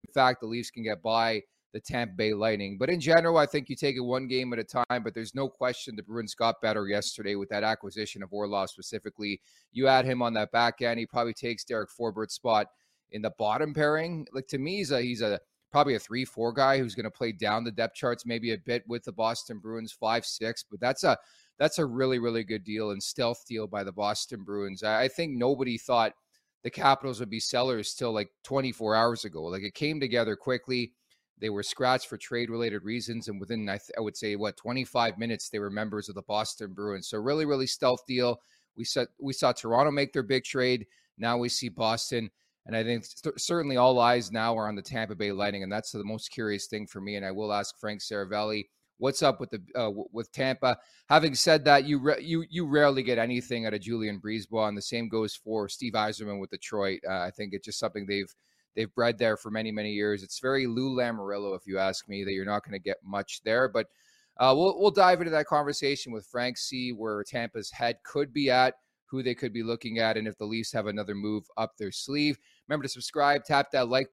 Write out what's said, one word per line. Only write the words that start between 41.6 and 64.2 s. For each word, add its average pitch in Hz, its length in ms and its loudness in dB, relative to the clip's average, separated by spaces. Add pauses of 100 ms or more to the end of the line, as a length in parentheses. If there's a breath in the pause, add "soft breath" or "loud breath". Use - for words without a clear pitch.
Boston. 113 600 -2 (360)
And 110 100 -6
I 113 80 2
think 117 200 -2
cer-, - 340 -8
certainly 151 400 0
all 123 220 8
eyes 120 320 4
now 113 240 0
are 110 120 -2
on 107 80 -4
the 98 60 -8
Tampa 110 340 -6
Bay 101 160 -2
Lightning, 101 320 -2
and 95 80 -6
that's 107 200 -6
the 104 120 -8
most 107 260 -8
curious 107 380 -4
thing 107 180 -8
for 98 160 -12
me. 104 140 -6
And 98 100 -6
I 95 60 -4
will 104 200 -4
ask 101 280 -2
Frank 107 200 -6
Seravalli, 104 640 -4 (320)
what's 131 260 0
up 139 160 4
with 123 100 -8
the, 107 120 -8 (140)
uh, 120 100 0
w-, 104 260 -4
with 113 200 -8
Tampa? 131 460 0 (300 soft breath)
Having 151 280 6
said 156 300 6
that, 143 200 8
you 147 140 2
ra-, 139 200 2
you, 165 280 -2
you 165 200 -4
rarely 139 340 6
get 123 160 2
anything 120 480 0
out 107 80 0
of 104 80 -2
Julien 107 400 -4
BriseBois, 107 460 0
and 104 100 -2
the 98 60 -8
same 117 260 -4
goes 110 260 0
for 107 320 -4
Steve 113 260 -8
Yzerman 107 460 -2
with 95 120 -8
Detroit. 98 480 -4 (100)
Uh, 95 120 -2
I 90 100 -4
think 101 220 -10
it's 98 120 -8
just - 140 -10
something 104 260 -4
they've, 101 260 -2 (440)
they've 110 180 -2
bred 117 240 2
there 110 200 2
for 113 120 -12
many, 110 220 -4
many 107 220 -4
years. 104 280 0
It's - 180 -12
very 135 280 0
Lou 127 280 -2
Lamoriello, 101 600 -2
if 90 100 -10
you 95 140 -2
ask 95 280 -2
me, 101 160 -6
that 98 100 -2
you're 95 120 -4
not 104 180 -2
gonna 101 140 -10
get 98 260 -4
much 101 400 -6
there. 120 240 2
But, 110 200 0 (500 soft breath)